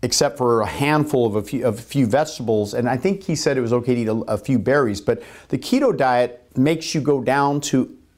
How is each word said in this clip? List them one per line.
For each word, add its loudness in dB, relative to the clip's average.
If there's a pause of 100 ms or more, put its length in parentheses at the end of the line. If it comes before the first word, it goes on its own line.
except 0
for 2
a 0
handful 0
of -2
a 0
few, -4
of 0
a -14
few 0
vegetables, 0
and -2
I 0
think -2
he -2
said 0
it 0
was 0
okay 0
to -2
eat -2
a, 0 (180)
a -2
few 0
berries, 2
but -2 (280)
the -2
keto 2
diet 0 (140)
makes 0
you 0
go 0
down 2
to -2 (240)